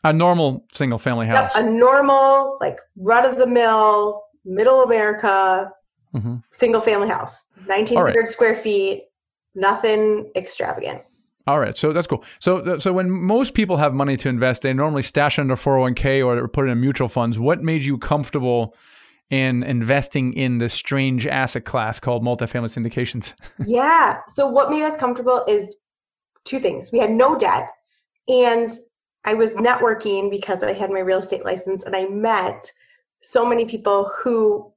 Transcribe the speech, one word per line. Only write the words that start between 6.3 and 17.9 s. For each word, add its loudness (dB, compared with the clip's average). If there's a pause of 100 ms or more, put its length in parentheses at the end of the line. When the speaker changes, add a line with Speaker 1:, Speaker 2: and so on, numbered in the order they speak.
Speaker 2:
single 0
family 0
house, -8 (240)
nineteen 0
hundred 2
Speaker 1:
All 4
right. -4
Speaker 2:
square 2
feet, -2 (500)
nothing 0
extravagant. -8 (440)
Speaker 1:
All 2
right. -2
So 0
that's -2
cool. -4 (160)
So, 0
th-, -4
so 0
when 0
most 0
people 0
have 2
money 0
to -4
invest, 0
they 0
normally -2
stash 0
it 0
under 0
four 0
oh 4
one 0
K 0
or 0
put -2
it 0
in 0
mutual 0
funds. -2
What 0
made 0
you -2